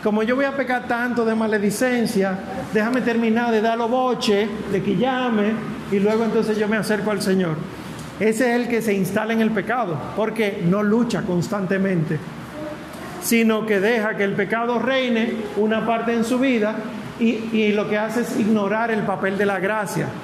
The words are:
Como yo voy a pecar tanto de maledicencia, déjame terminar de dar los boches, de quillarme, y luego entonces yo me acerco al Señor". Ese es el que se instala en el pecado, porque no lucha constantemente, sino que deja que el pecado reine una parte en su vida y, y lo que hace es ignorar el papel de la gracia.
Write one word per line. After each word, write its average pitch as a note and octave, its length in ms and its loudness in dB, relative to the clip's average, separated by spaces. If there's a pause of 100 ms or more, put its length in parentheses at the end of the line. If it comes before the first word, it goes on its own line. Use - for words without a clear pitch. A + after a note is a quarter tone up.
Como G#3+ 200 2
yo A#3+ 120 0
voy C#4 100 0
a C#4 100 -4
pecar B3 320 -2
tanto A#3+ 380 0
de A3 100 2
maledicencia, G#3+ 1000 0 (360)
déjame A3+ 280 2
terminar A#3 500 2
de G#3+ 100 2
dar A3+ 160 2
los A#3 120 0
boches, A#3 580 2 (240)
de G3 100 0
quillarme, A3+ 720 2 (400)
y G3 80 2
luego A3 240 4
entonces A3 340 2
yo G#3 100 0
me A3 100 0
acerco G#3 340 0
al G3 100 -2
Señor". F#3 340 2 (640)
Ese A3 360 2
es B3 60 2
el A3+ 60 -2
que A#3 140 0
se G#3+ 140 0
instala G3+ 380 0
en A3+ 80 2
el A3 100 2
pecado, G#3 440 -2 (200)
porque G#3+ 500 0
no F#3+ 160 4
lucha G#3 400 2
constantemente, F#3 960 0 (1040)
sino A3+ 440 2
que G#3 140 2
deja G#3+ 360 2
que G3+ 80 0
el G3 100 0
pecado A3+ 460 0
reine A#3 540 0 (240)
una G#3+ 280 2
parte A3+ 280 0
en A3+ 100 2
su A#3+ 160 0
vida A3+ 360 2 (440)
y, A3+ 320 0
y G#3+ 220 2
lo G3+ 160 0
que G#3+ 80 0
hace A3 240 -2
es - 180 -2
ignorar G#3+ 500 2
el G#3+ 120 0
papel F#3+ 360 -2
de G3+ 80 2
la G3 140 0
gracia. F#3+ 480 -2 (160)